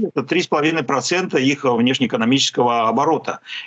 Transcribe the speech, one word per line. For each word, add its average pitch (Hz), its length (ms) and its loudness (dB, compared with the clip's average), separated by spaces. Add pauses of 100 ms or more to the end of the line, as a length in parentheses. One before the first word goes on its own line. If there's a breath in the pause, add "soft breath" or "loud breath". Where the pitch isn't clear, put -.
(160)
это 147 80 -2
три 170 180 0
с 160 60 -4
половиной 156 360 0
процента 147 560 -2
их 135 240 0
внешнеэкономического 120 1200 2
оборота. 139 520 0 (280 loud breath)